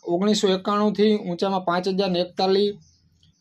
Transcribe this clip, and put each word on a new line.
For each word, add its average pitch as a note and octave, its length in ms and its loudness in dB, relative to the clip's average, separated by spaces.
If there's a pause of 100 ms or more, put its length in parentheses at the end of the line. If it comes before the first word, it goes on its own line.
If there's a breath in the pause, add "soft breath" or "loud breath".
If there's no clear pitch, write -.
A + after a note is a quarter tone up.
ઓગણીસો G3+ 440 0
એકાણુંથી G#3 680 2
ઊંચામાં F#3 480 -4
પાંચ F3+ 220 0
હજાર F#3+ 240 0
ને F3 80 0
એકતાલીસ. F#3+ 560 0 (640)